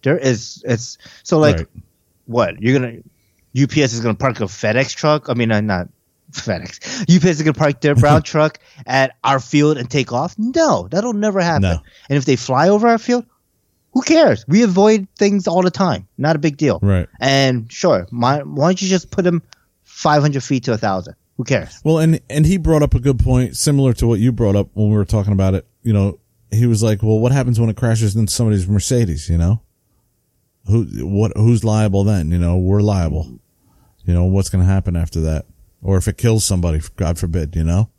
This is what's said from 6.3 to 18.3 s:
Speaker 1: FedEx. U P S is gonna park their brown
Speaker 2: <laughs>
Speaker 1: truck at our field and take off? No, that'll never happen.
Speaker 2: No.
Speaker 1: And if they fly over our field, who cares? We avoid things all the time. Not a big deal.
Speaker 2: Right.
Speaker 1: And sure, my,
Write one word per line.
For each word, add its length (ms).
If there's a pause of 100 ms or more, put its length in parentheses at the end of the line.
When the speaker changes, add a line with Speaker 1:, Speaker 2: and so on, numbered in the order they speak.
Speaker 1:
FedEx. 760
U 120
P 80
S 80
is 60
gonna 120
park 260
their 140
brown 280
Speaker 2:
<laughs> 80
Speaker 1:
truck 280 (280)
at 360
our 160
field 400
and 100
take 240
off? 260
No, 520
that'll 220
never 280
happen. 220
Speaker 2:
No. 140 (320)
Speaker 1:
And 100
if 60
they 120
fly 320
over 200
our 100
field, 260 (680)
who 100
cares? 460
We 160
avoid 420 (100)
things 300
all 160
the 80
time. 380 (100)
Not 160
a 60
big 160
deal. 260
Speaker 2:
Right. 260 (120)
Speaker 1:
And 520
sure, 380
my, 320